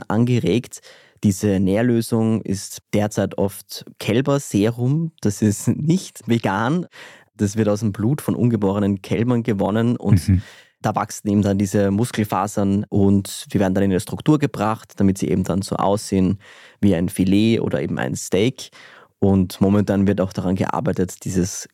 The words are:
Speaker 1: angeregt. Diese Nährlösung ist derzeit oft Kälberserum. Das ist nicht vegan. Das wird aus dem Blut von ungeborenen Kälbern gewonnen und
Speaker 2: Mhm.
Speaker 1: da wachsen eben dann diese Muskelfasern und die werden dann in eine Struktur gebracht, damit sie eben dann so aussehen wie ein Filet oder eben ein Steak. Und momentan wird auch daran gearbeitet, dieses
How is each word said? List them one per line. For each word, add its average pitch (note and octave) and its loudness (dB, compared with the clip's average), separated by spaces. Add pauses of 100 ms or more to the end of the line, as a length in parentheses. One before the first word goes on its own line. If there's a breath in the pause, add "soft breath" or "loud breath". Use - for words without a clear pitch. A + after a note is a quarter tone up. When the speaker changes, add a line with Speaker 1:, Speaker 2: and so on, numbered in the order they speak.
Speaker 1:
angeregt. A#2+ 0 (420 loud breath)
Diese G2 2
Nährlösung A2+ 0
ist - -8 (100)
derzeit G#2 0
oft - -6 (120)
Kälberserum. C3 0 (100)
Das G#2 -2
ist G#2+ 0
nicht - -2
vegan. A#2 0 (500 loud breath)
Das G2+ -2
wird G#2+ 2
aus G#2 0
dem G#2+ -2
Blut A#2 -2
von - -2
ungeborenen G2+ 0
Kälbern A#2 0
gewonnen A2 0
und - 2
Speaker 2:
Mhm. F#2+ 4 (400 loud breath)
Speaker 1:
da A2 0
wachsen G#2+ -4
eben G2+ 4
dann G2 2
diese G2+ 2
Muskelfasern G2+ 0
und G2 0
die - 0
werden F#2+ 2
dann G2 2
in G2 2
eine F2 2
Struktur - 0
gebracht, A2 -4
damit G2 2
sie - -4
eben F#2 0
dann F#2+ -2
so - -6
aussehen G2 0 (420 loud breath)
wie G2+ 4
ein E2+ 0
Filet G2+ 2
oder - -2
eben - -4
ein - -4
Steak. - -2 (500 loud breath)
Und G2 2
momentan G2 2
wird G2 2
auch G2 0
daran F#2 -2
gearbeitet, F#2 -4
dieses F#2 -4